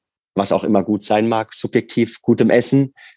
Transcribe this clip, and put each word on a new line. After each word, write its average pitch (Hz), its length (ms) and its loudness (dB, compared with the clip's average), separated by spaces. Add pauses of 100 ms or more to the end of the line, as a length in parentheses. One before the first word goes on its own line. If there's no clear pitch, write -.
(360)
was 98 160 0
auch 92 120 0
immer 101 200 0
gut 104 200 -4
sein 110 240 0
mag, 113 280 -4
subjektiv - 640 -2
gutem 117 300 2
Essen, 135 420 2 (240)